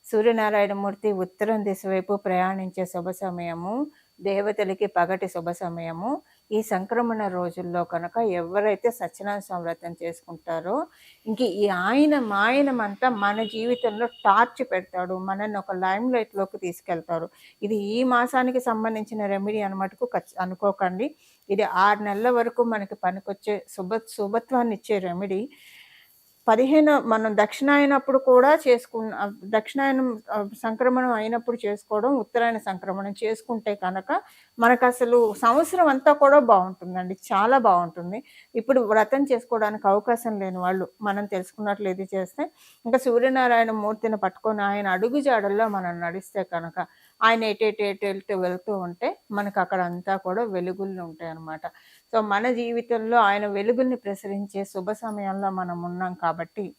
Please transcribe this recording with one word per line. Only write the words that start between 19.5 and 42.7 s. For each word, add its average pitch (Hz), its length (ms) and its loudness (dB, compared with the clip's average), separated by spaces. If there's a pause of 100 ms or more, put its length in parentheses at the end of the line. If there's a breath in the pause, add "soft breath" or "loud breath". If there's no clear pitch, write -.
అనమాటకు 196 440 -6
ఖచ్-, 202 340 -6
అనుకోకండి. 185 680 -2 (400 soft breath)
ఇది 202 140 2
ఆరు 208 400 4
నెలల 208 280 0
వరకు 240 340 0
మనకి 214 300 -4
పనికొచ్చే 196 600 -4 (120)
శుభ-, 220 400 -6
శుభత్వాన్ని 226 680 -2
ఇచ్చే 208 220 -4
రెమెడీ. 185 440 -4 (1040 loud breath)
పదిహేను 262 540 6
మనం 220 340 0
దక్షిణాయనప్పుడు 269 840 4
కూడా 262 380 8
చేసుకున్న, 240 560 0 (320)
దక్షిణాయనం, 247 840 0
ఆ, 208 60 -4 (260)
సంక్రమణం 247 500 0
అయినప్పుడు 233 440 -2
చేసుకోవడం, 208 600 -2
ఉత్తరాయణ 233 420 0
సంక్రమణం 196 640 -8
చేసుకుంటే 220 520 -4
కనుక 190 360 -6 (480 soft breath)
మనకు 240 280 6
అసలు 247 320 4 (160)
సంవత్సరం 311 540 4
అంతా 269 240 6
కూడా 294 260 8
బాగుంటుందండి, 185 760 2 (160)
చాలా 226 280 4
బాగుంటుంది. 180 640 0 (340 soft breath)
ఇప్పుడు 254 260 2
వ్రతం 220 440 2
చేసుకోవడానికి 220 640 -2
అవకాశం 214 520 0
లేని 185 180 -6
వాళ్ళు 180 280 -2 (160)
మనం 208 240 -2
తెలుసుకున్నట్లు 202 640 -6
ఇది 185 260 -6
చేస్తే, 190 300 -6 (400 soft breath)